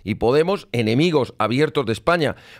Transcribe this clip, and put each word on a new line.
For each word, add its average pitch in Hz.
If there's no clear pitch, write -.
y 101
Podemos, 156
enemigos 123
abiertos 131
de 113
España, 156